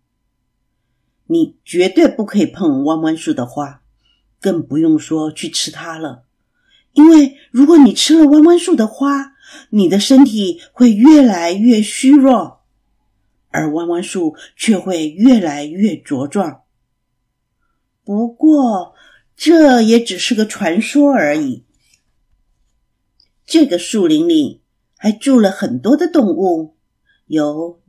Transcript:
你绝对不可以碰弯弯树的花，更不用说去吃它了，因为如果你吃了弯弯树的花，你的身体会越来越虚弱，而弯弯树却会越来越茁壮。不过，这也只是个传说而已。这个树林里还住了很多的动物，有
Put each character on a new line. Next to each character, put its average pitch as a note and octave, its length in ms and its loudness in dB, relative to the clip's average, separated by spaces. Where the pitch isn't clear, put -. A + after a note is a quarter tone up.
你 E3 380 -4
绝 F3+ 240 -2
对 D#4 200 2
不 - 160 -8
可 G3+ 140 -6
以 E3 80 2
碰 C#3+ 380 -4
弯 D#3+ 180 -4
弯 D#3+ 140 -2
树 D#3+ 160 -6
的 - 140 -8
花， C#3+ 360 -12
更 F3 260 -4
不 C#3+ 120 -6
用 D#3+ 200 0
说 D#3 320 -8
去 D#3+ 180 -12
吃 - 220 -10
它 D#3+ 260 -16
了， C#3+ 280 -14
因 D4 140 6
为 D4+ 280 4
如 B3 120 2
果 D#4+ 140 4
你 A#3+ 160 6
吃 D#4 240 0
了 D4+ 100 6
弯 D4+ 160 4
弯 F4 140 4
树 F4 160 -4
的 A3 140 0
花， C#4 460 -6
你 G3+ 180 0
的 G3 120 -2
身 C4+ 240 4
体 G3+ 360 -4
会 B3 200 4
越 C#4+ 300 6
来 F3+ 300 0
越 G#3+ 280 2
虚 B3+ 300 -2
弱， C4 520 2
而 D3+ 220 -6
弯 E3+ 140 -6
弯 E3+ 160 -6
树 E3+ 320 -8
却 A3 200 -2
会 F3 320 -6
越 A3 300 2
来 D3 260 -6
越 F#3+ 260 -4
茁 C#3+ 360 -8
壮。 D#3+ 360 -8
不 G#3 240 -6
过， A#3 680 0
这 D4 480 4
也 A3 160 4
只 G#3+ 200 -8
是 - 160 -6
个 G#3+ 120 -2
传 G3 340 -6
说 C#4+ 320 0
而 D3+ 240 -2
已。 C#3 280 -8
这 D#4 220 0
个 F3 120 -2
树 F#3+ 280 -4
林 D#3 220 0
里 D#3 340 -2
还 G#3+ 140 -4
住 B3+ 300 0
了 G3 100 2
很 F#3+ 300 -8
多 A#3 160 0
的 F4 100 -2
动 D4+ 220 -2
物， F3+ 480 -4
有 D#3 640 -6